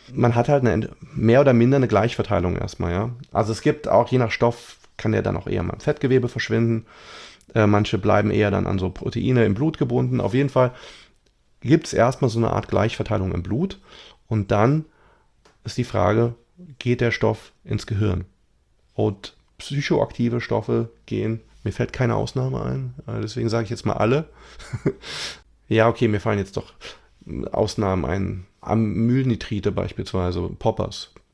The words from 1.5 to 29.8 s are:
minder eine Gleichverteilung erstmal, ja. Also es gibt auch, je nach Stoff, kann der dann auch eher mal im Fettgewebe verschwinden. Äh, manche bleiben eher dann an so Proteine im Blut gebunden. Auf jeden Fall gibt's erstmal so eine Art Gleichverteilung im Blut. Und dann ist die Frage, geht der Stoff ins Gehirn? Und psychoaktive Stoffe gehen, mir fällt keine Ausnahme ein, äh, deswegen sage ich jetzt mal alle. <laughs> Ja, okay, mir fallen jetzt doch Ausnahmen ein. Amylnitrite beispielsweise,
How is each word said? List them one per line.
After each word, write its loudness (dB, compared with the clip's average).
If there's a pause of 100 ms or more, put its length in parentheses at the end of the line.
minder 6
eine 2
Gleichverteilung 0
erstmal, -6
ja. -2 (240)
Also 0
es -6
gibt 0
auch, 4
je 2
nach 0
Stoff, -2 (180)
kann -2
der 2
dann -2
auch -8
eher -2
mal -4
im -12
Fettgewebe 0
verschwinden. -2 (680)
Äh, 6
manche 2
bleiben 2
eher 2
dann 0
an -2
so -2
Proteine 0
im 2
Blut -2
gebunden. 0
Auf -2
jeden 2
Fall 2 (880)
gibt's 2
erstmal 2
so -2
eine 2
Art -2
Gleichverteilung 0
im -2
Blut. -4 (480)
Und -2
dann 4 (800)
ist -6
die -2
Frage, 2 (420)
geht -2
der 2
Stoff -2 (120)
ins -6
Gehirn? 0 (680)
Und -4 (220)
psychoaktive -2
Stoffe -2 (180)
gehen, -4 (220)
mir -4
fällt -4
keine 0
Ausnahme -4
ein, -6 (140)
äh, -6
deswegen -4
sage 0
ich -8
jetzt -6
mal 0
alle. 2 (580)
<laughs> 0 (760)
Ja, 4
okay, 2
mir 0
fallen 0
jetzt -6
doch -10 (800)
Ausnahmen 0
ein. -4 (160)
Amylnitrite 0
beispielsweise, -4 (100)